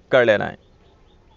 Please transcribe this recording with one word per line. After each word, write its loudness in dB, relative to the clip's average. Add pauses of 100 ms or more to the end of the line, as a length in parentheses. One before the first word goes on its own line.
(100)
कर 2
लेना 0
है। -14 (800)